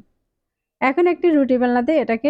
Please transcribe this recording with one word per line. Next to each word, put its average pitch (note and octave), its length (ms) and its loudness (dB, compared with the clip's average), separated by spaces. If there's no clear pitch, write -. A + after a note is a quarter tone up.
এখন C4+ 260 0
একটি F4 240 -2
রুটি C4+ 280 2
বেলনা B3 240 0
দিয়ে D#4 180 0
এটাকে A3+ 300 -2